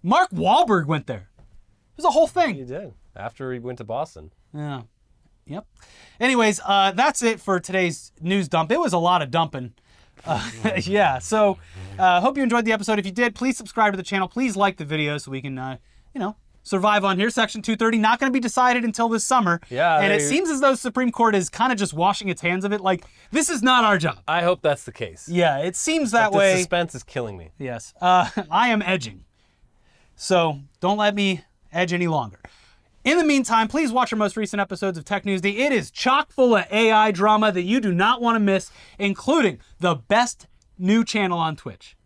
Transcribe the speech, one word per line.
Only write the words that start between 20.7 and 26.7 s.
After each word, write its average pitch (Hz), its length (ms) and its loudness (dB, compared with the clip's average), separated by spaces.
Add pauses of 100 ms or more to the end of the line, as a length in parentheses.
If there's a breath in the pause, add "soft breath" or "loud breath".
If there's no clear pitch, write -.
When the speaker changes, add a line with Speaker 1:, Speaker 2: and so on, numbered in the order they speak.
Speaker 1:
Supreme 247 340 -2
Court 226 240 2
is 185 160 0
kinda 247 240 0
just 202 180 -4
washing 196 360 0
its 175 120 -6
hands 180 240 -2
of 202 80 -2
it. 208 80 -2
Like, 185 240 0 (280 soft breath)
this 302 180 0
is 269 120 -2
not 247 220 4
our 208 140 4
job. 151 300 -4
Speaker 2:
I 170 140 0
hope 175 200 0
that's 147 220 0
the 120 80 -14
case. 90 360 -12
Speaker 1:
Yeah, 165 300 2
it 175 180 -4
seems 311 360 -2
that 226 180 4
Speaker 2:
But - 20 -2
the 196 60 2
Speaker 1:
way. 196 180 4
Speaker 2:
suspense 175 380 -2